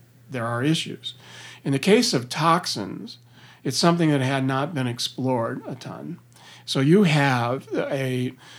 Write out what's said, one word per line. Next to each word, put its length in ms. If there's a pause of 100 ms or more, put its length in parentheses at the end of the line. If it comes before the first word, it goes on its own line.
(320)
there 160
are 160
issues. 500 (500)
In 80
the 60
case 340
of 160
toxins, 920 (440)
it's 140
something 320
that 120
had 220
not 300
been 140
explored 800
a 80
ton. 420 (480)
So 140
you 240
have 720
a 580 (260)